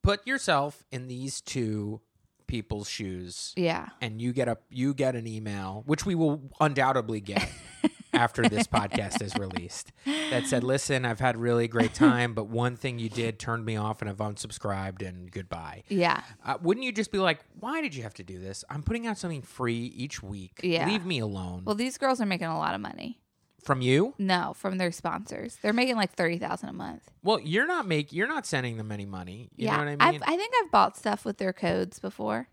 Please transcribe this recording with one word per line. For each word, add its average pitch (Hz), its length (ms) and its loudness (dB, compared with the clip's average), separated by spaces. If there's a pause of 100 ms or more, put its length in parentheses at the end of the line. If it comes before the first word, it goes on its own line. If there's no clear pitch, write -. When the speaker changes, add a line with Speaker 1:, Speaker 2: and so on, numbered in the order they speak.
Speaker 1:
put 202 240 4
yourself 151 640 2
in 127 160 -8
these 127 340 -6
two 107 600 -2 (460)
people's 104 400 -4
shoes. 90 680 -8
Speaker 2:
Yeah. 160 320 0 (140)
Speaker 1:
And 113 200 -6
you 123 100 0
get 123 160 2
a, 117 120 -2 (100)
you 131 240 0
get 131 220 2
an 113 100 -4
email, 104 640 -6
which 151 180 0
we 196 80 0
will 151 460 2
undoubtedly 131 600 2
get 101 300 -2 (320)
Speaker 2:
<laughs> - 320 0
Speaker 1:
after 120 340 4
this 220 200 4
podcast 101 560 0
is 98 120 -4
released, 92 560 -4 (140)
that 277 400 0
said, 127 180 2
"Listen, 131 420 2
I've 113 140 -2
had 123 180 4
really 117 300 4
great 113 280 2
time, 123 400 6
but 110 100 0
one 120 300 0
thing 120 240 -4
you 113 100 -2
did 113 300 -2
turned 117 260 -2
me 110 120 0
off 107 240 -2
and 107 100 -4
I've 98 60 -8
unsubscribed 101 880 -4
and 90 260 -12
goodbye." 87 580 -10
Speaker 2:
Yeah. 175 320 2 (240)
Speaker 1:
Uh, 131 160 -2
wouldn't 208 240 2
you 247 60 -2
just 208 200 -2
be 202 60 0
like, 175 220 2 (200)
"Why 285 220 -4
did 151 140 -6
you 123 80 -8
have 104 100 -8
to 95 100 -14
do 92 160 -12
this? 95 300 -10
I'm 147 140 -8
putting 233 240 -2
out 214 100 -2
something 160 240 -6
free 117 540 -2
each 135 260 -8
week. 98 400 -10
Speaker 2:
Yeah. 165 260 2
Speaker 1:
Leave 202 160 2
me 175 140 0
alone." 92 480 -4
Speaker 2:
Well, 214 100 0
these 247 220 -2
girls 262 240 2
are 208 60 2
making 175 200 -2
a 160 120 -2
lot 156 160 0
of - 60 -4
money. - 400 -10 (420)
Speaker 1:
From 135 180 2
you? 147 380 6
Speaker 2:
No, 185 360 2
from 185 220 -2
their 180 140 2
sponsors. - 720 -6
They're 208 100 2
making, 247 220 4
like, 202 180 2
thirty 170 240 2
thousand 175 320 -4
a - 40 -10
month. 175 360 -10 (140)
Speaker 1:
Well, 208 160 4
you're 190 260 2
not 330 220 0
make-, 151 260 0
you're 190 140 0
not 302 180 -2
sending 123 320 0
them 107 140 -6
any 101 160 -6
money. 95 480 -10
You - 100 -4
Speaker 2:
Yeah, 214 60 2
Speaker 1:
know - 80 2
what 147 80 0
I 147 240 4
mean? 147 100 -2
Speaker 2:
I've, - 0 -
I 320 160 0
think 453 240 -4
I've 339 80 -4
bought 196 260 6
stuff 208 300 -4
with 208 140 -6
their 190 120 0
codes 185 460 -2
before. 214 560 -6